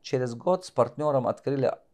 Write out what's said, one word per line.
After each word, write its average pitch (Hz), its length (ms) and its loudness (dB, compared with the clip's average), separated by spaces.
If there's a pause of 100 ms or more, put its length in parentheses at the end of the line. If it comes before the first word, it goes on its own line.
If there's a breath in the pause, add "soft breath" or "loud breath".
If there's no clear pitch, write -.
Через 127 320 -2
год 180 300 0
с - 60 -16
партнером 131 560 0
открыли 131 460 0 (220)